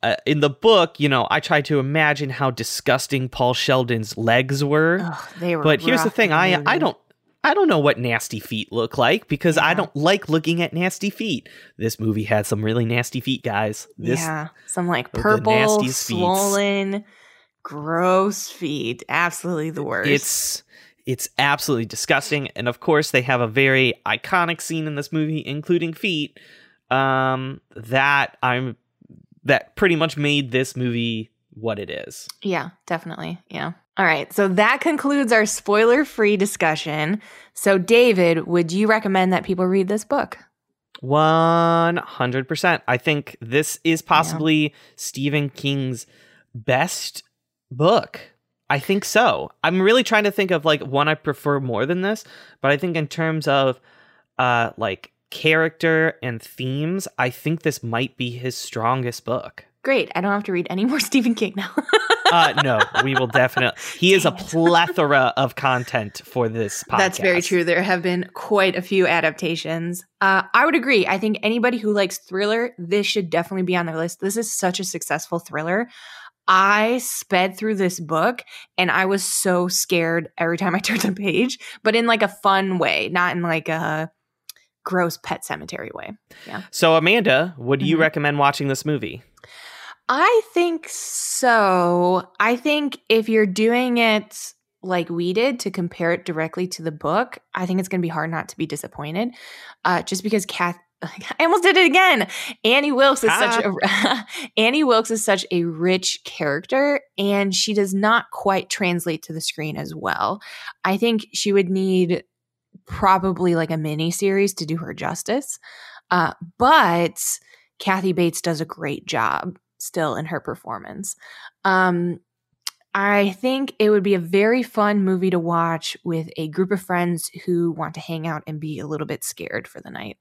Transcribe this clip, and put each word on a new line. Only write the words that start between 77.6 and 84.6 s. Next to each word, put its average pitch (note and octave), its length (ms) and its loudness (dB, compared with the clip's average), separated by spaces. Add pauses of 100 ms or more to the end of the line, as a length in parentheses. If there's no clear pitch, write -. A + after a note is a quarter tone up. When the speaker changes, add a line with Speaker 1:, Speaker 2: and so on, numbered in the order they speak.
Speaker 2:
this F#3 240 0
book E3 420 -2 (340)
and F3+ 140 0
I F#3 160 2
was G3 180 0
so F3+ 440 0
scared E3 680 0
every E3+ 220 -2
time F3+ 160 0
I F#3+ 40 2
<laughs> - 20 0
turned G#3 240 -2
a G3+ 80 0
page, G3 460 0 (240)
but A3 120 2
in, A#3 120 2
like, A3+ 160 2
a G3+ 60 2
fun F#3+ 500 0
way, F#2+ 320 0
not F3+ 260 0
in, F3 60 -2
like, D#3+ 260 -2
a D#3+ 420 -4 (720)